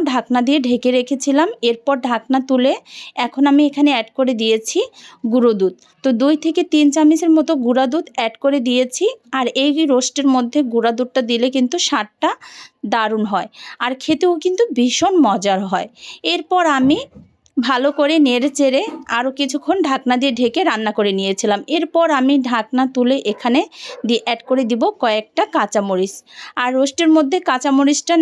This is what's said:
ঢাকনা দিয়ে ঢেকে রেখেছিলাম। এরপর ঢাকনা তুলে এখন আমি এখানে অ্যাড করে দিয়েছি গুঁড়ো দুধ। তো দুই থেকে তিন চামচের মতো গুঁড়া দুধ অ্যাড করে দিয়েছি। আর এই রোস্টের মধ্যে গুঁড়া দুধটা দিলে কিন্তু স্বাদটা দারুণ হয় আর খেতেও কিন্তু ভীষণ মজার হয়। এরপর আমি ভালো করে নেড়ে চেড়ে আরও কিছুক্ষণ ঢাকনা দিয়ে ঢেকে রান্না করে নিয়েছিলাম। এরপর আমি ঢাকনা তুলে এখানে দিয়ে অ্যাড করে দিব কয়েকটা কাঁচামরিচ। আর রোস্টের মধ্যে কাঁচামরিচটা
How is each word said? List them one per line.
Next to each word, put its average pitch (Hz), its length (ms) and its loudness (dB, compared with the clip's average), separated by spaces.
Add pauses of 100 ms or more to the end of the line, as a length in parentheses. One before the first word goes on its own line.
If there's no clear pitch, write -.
(100)
ঢাকনা 247 360 0
দিয়ে 294 200 2
ঢেকে 247 320 0
রেখেছিলাম। 277 500 0 (200)
এরপর 233 260 -2 (140)
ঢাকনা 240 300 -2 (100)
তুলে 262 240 2 (520)
এখন 247 260 -2
আমি 285 160 6
এখানে 285 260 2
অ্যাড 226 160 -2 (100)
করে 262 160 0
দিয়েছি 220 440 0 (540)
গুঁড়ো 240 280 4
দুধ। 185 140 0 (300)
তো 269 80 2
দুই 269 220 2 (100)
থেকে 330 180 0 (100)
তিন 302 220 4
চামচের 320 360 4
মতো 311 220 4 (120)
গুঁড়া 254 280 2
দুধ 339 220 -4
অ্যাড 226 200 -4 (100)
করে 277 160 2
দিয়েছি। 247 440 0 (340)
আর 247 80 0 (100)
এই 277 140 2 (200)
রোস্টের 262 440 0
মধ্যে 254 260 0 (120)
গুঁড়া 233 260 0
দুধটা 254 220 -2 (100)
দিলে 233 160 0 (100)
কিন্তু 254 200 0 (120)
স্বাদটা 262 420 -2 (600)
দারুণ 220 400 0
হয় 185 160 -4 (300)
আর 247 140 -4 (100)
খেতেও 349 300 0 (120)
কিন্তু 370 180 0 (160)
ভীষণ 311 360 2 (100)
মজার 196 360 0 (100)
হয়। 185 180 -2 (440)
এরপর 349 300 0 (160)
আমি 277 200 2 (580)
ভালো 254 320 0 (100)
করে 294 160 2 (120)
নেড়ে 247 320 0
চেড়ে 277 240 2 (340)
আরও 254 220 -2
কিছুক্ষণ 285 380 -2 (120)
ঢাকনা 262 320 0
দিয়ে 269 200 0
ঢেকে 247 240 0
রান্না 220 340 -2
করে 208 200 0
নিয়েছিলাম। 196 420 -2 (160)
এরপর 330 300 0 (140)
আমি 269 140 2 (160)
ঢাকনা 247 340 -2 (100)
তুলে 254 220 2 (160)
এখানে 247 280 0 (440)
দিয়ে 226 200 0
অ্যাড 233 240 -4
করে 262 160 0
দিব 233 180 -2 (200)
কয়েকটা 220 400 -2 (120)
কাঁচামরিচ। 202 600 -2 (480)
আর 254 160 -2
রোস্টের 285 380 2
মধ্যে 311 220 2 (100)
কাঁচামরিচটা 277 720 0